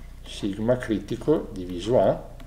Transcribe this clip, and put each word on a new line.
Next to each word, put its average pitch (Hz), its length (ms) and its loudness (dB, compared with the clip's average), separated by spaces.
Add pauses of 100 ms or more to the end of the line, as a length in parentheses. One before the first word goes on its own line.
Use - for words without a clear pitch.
(260)
sigma 110 500 0
critico 120 760 0
diviso 92 480 2
A, 120 200 4 (260)